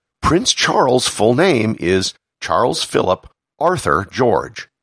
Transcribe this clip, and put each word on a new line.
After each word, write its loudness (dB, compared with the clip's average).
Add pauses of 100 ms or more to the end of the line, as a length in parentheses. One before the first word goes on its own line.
(220)
Prince 2
Charles' 2
full 2
name 2
is -2 (260)
Charles -2
Philip -2 (320)
Arthur 0
George, -2 (140)